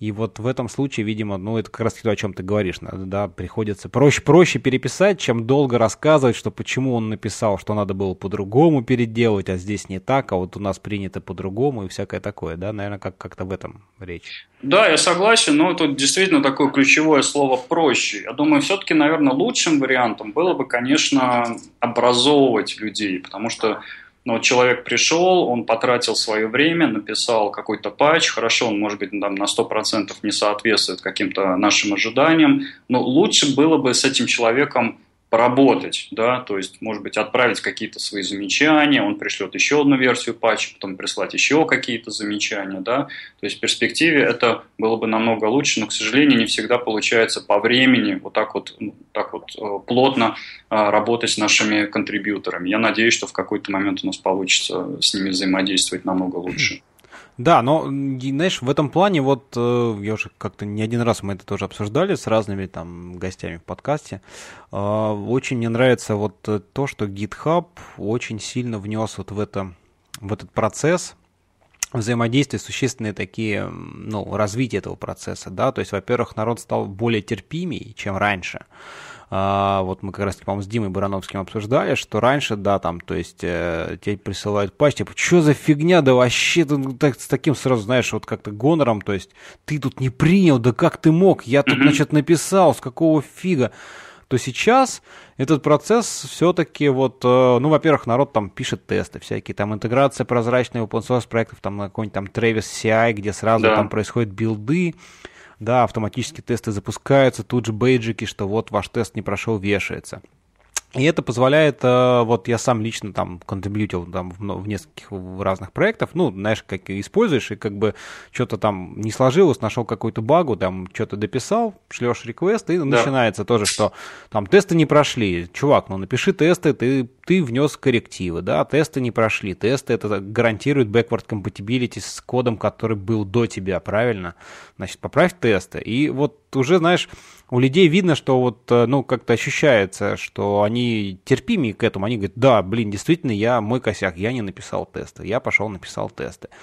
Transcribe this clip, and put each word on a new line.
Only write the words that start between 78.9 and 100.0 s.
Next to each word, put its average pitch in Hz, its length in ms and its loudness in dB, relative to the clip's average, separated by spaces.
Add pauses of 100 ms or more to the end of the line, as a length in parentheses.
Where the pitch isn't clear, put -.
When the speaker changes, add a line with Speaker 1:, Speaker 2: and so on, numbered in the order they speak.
Speaker 1:
А, 98 520 0
вот 92 200 -6
мы 98 100 -10
как 101 140 -6
раз-таки, 95 200 -8
по-моему, 98 160 -2
с 95 60 -12
Димой 107 220 -4
Барановским 98 500 -6
обсуждали, 120 560 -2
что - 240 -4
раньше, 127 360 0
да, 98 220 0
там, 87 220 -6
то - 140 -10
есть, - 280 -8
э, 85 600 -4
тебе 104 160 -4
присылают 101 580 -4
патч, - 200 4
типа, - 200 -6
«Чё - 260 4
за 147 120 6
фигня, 156 480 4
да 131 120 6
вообще 127 500 4
ты, 143 140 0
ну, 135 160 -4
так, 135 260 0
с - 80 -14
таким 139 280 0
сразу, 127 260 0
знаешь, 120 300 0
вот 110 140 -6
как-то 104 260 -8
гонором, 120 500 2
то 104 120 -4
есть, 92 160 -6 (360)
ты 151 140 -4
тут 127 200 -6
не 131 100 0
принял, 165 500 6
да 120 120 4
как - 260 0
ты 156 140 6
мог, 175 320 4
я 139 200 2
тут, 127 140 2
Speaker 2:
Мгм. 131 60 2
Speaker 1:
значит, 147 280 2
написал, 156 640 4
с - 60 -12
какого 156 420 0
фига?» 143 500 -2 (560)
То 127 100 2
сейчас 240 640 2 (360)
этот 135 240 2
процесс 190 440 2 (240)
всё-таки 160 580 0
вот, 131 360 0
э, 127 360 6
ну, 139 100 2
во-первых, 147 360 2
народ 127 260 0
там 104 180 -2
пишет - 360 -8
тесты - 340 -4
всякие, 104 340 -8
там 104 200 -4
интеграция 123 500 0